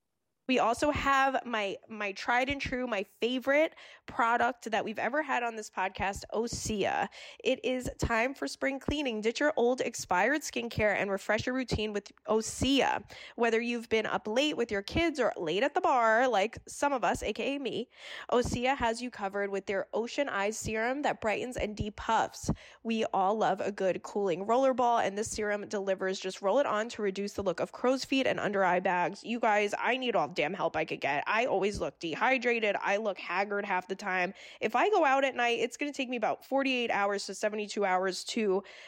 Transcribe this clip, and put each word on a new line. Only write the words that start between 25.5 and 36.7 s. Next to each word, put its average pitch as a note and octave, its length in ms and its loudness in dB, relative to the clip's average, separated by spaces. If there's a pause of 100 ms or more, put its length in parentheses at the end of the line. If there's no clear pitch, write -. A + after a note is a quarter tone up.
delivers. F#3+ 520 -2
Just F#3 240 -8
roll G3+ 160 4
it C#4+ 80 2
on G#3+ 220 0
to - 120 -8
reduce G3+ 320 -2
the G3+ 80 -6
look F#3 180 0
of - 120 -2
crow's B3+ 340 0
feet C4+ 220 2
and F#3 120 0
under G3 240 0
eye F3+ 160 4
bags. F3+ 440 0
You A3+ 160 -4
guys, G#3 400 2
I A3+ 180 2
need B3 180 0
all D#3 120 2
the F3+ 80 -8
damn D#3+ 180 0
help E3 220 -2
I D#3+ 80 0
could D3+ 160 -6
get. C#3 280 0
I A3 180 2
always G3 340 0
look D3+ 220 -4
dehydrated. A3+ 800 0
I G3+ 140 2
look G#3 200 -2
haggard G3+ 480 -2
half F#3 220 -2
the F#3+ 80 -4
time. F#3 380 -2 (260)
If A3+ 160 -2
I E4 140 4
go F#4 160 6
out C4+ 180 6
at B3+ 100 2
night, A#3+ 260 0
it's B3 180 -2
gonna C#4+ 160 -4
take B3+ 160 -4
me B3 80 -2
about F#3+ 260 -2
forty-eight C4 480 0